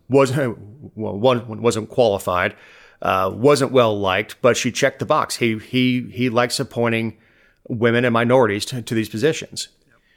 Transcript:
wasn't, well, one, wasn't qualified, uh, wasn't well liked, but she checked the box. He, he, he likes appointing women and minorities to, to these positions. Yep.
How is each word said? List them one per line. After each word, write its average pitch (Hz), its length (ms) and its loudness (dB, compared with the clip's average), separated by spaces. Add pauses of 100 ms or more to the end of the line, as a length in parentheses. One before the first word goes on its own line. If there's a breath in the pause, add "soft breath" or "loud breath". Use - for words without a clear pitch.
wasn't, 131 500 2 (380)
well, 104 200 -6
one, 113 460 0
wasn't 110 260 0
qualified, 98 680 0 (440 loud breath)
uh, 95 320 0
wasn't 123 380 2
well 117 260 2
liked, 98 460 -4
but 117 140 4
she 120 160 -4
checked - 260 -2
the 107 80 -6
box. 147 300 -2
He, 113 220 0
he, 127 420 0 (120)
he 123 180 -2
likes 120 280 0
appointing 113 580 -2 (520 soft breath)
women 120 360 0
and 123 80 2
minorities 117 540 2
to, 127 160 -10
to 113 120 -8
these 110 140 -2
positions. - 600 -4 (180)
Yep. - 100 -20 (200)